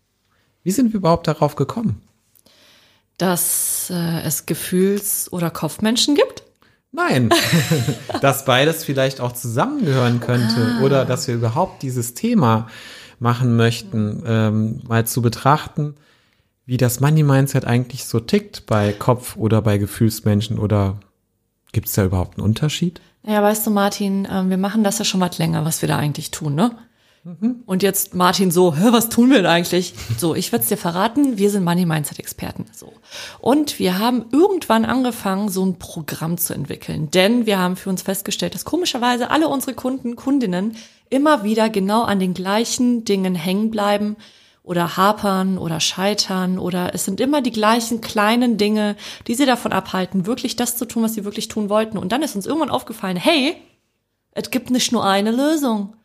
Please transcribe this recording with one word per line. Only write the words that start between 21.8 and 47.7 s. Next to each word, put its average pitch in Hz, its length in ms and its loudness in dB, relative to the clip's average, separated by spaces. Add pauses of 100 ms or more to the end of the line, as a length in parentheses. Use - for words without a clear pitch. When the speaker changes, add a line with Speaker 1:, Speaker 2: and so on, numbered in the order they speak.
Speaker 1:
da 104 120 4
überhaupt 92 320 -2
einen - 80 -2
Unterschied? 151 560 -2 (240)
Speaker 2:
Ja, 214 160 2
weißt 214 260 2
du, 220 40 0
Martin, 202 580 0
ähm, 185 200 0
wir 185 80 2
machen 202 260 2
das 196 160 0
ja 202 60 -2
schon 185 160 0
was 180 160 -2
länger, 160 280 0
was 160 160 -2
wir 151 60 -2
da 151 100 0
eigentlich 147 340 -4
tun, 147 240 -4
ne? 226 160 2 (520)
Speaker 1:
Mhm. 208 420 -6
Speaker 2:
Und 185 160 -2
jetzt 196 320 0
Martin 180 380 2
so, 175 240 4
"Hä, 196 160 4
was 226 180 4
tun 247 220 4
wir 269 60 8
denn 175 100 4
eigentlich?" 175 480 0 (240)
So, 160 160 0
ich - 160 -4
werd's 233 160 -2
dir 196 100 0
verraten, 220 640 0
wir 202 100 4
sind 202 140 0
Money-Mindset-Experten, 170 1080 -2
so. - 220 -20 (460)
Und 294 400 0
wir 185 180 2
haben 226 340 2
irgendwann 294 540 4
angefangen, 226 640 -2
so 185 160 0
ein 185 140 -2
Programm 160 580 -6
zu - 160 -4
entwickeln. 156 560 -6
Denn 214 380 2
wir 202 100 2
haben 185 200 0
für 190 120 -10
uns 185 140 -4
festgestellt, 190 500 -6
dass 185 100 -12
komischerweise 247 680 -2
alle 311 160 2
unsere 269 260 -4
Kunden, 254 420 -6
Kundinnen 226 600 -2 (340)
immer 277 340 2
wieder 220 260 2
genau 208 340 0
an 202 160 0
den 185 160 0
gleichen 226 720 0
Dingen 190 280 0
hängen 185 380 -2
bleiben 208 460 0 (440)
oder 175 340 -2
hapern 190 640 2
oder 165 220 -4
scheitern 185 800 -2
oder 180 340 -2
es 180 120 -6
sind 190 140 -4
immer 277 220 2
die 247 100 -2
gleichen 226 500 0